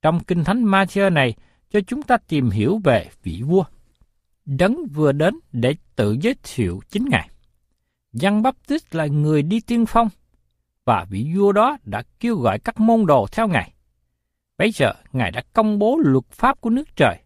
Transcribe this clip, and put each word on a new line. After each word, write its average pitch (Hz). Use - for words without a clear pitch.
Trong 160
Kinh 170
Thánh 226
Ma-thi-ơ 196
này, 135
cho 208
chúng 285
ta 247
tìm 139
hiểu 117
về 117
vị 87
vua, 180
Đấng 202
vừa 147
đến 156
để 127
tự 107
giới 233
thiệu 92
chính 220
Ngài. -
Giăng 196
Báp-tít 269
là 160
người 151
đi 202
tiên 233
phong, 226
và 95
vị 113
vua 202
đó 240
đã 104
kêu 233
gọi 113
các -
môn 220
đồ 131
theo 220
Ngài. 120
Bấy 220
giờ, 117
Ngài 117
đã 120
công 214
bố 226
luật 131
pháp -
của 233
nước 262
trời. 117